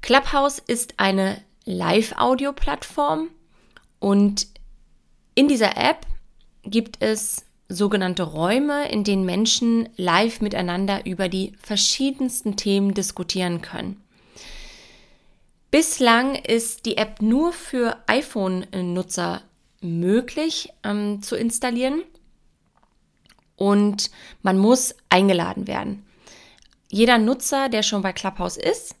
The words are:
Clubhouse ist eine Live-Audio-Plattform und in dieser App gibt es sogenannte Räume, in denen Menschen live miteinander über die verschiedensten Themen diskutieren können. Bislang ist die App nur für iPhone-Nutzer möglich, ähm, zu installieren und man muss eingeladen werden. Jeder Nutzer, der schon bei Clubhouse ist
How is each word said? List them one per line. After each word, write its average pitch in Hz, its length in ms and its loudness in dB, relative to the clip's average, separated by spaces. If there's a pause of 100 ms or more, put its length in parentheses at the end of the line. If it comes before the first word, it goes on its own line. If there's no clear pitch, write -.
Clubhouse 277 600 2
ist - 380 -4
eine 196 440 0 (220)
Live-Audio-Plattform 277 1600 0 (680)
und 202 480 2 (880)
in 277 140 6
dieser 226 280 2
App - 300 0 (560)
gibt 220 400 -4
es 220 420 -2 (240)
sogenannte 190 540 0
Räume, 226 680 0
in 208 120 -2
denen 196 220 0
Menschen 226 720 0
live 190 440 2
miteinander 196 680 -2
über 185 220 -4
die 190 320 -4
verschiedensten 247 960 -2
Themen 196 380 0
diskutieren 180 680 -4
können. 185 380 -10 (1700)
Bislang 262 640 4
ist - 500 -2
die 226 120 -2
App 214 220 -4
nur 262 320 2
für 240 440 -4 (100)
iPhone-Nutzer 185 1400 -2 (380)
möglich, 214 920 -2 (120)
ähm, 208 360 -4
zu - 140 -8
installieren 247 680 -2 (1500)
und 202 540 2 (320)
man 190 160 2
muss 240 360 4 (140)
eingeladen 185 580 2
werden. 202 380 -8 (920)
Jeder 226 240 6
Nutzer, 262 500 0
der 220 140 0
schon 208 200 -2
bei 190 100 -2
Clubhouse 185 440 -6
ist - 440 -4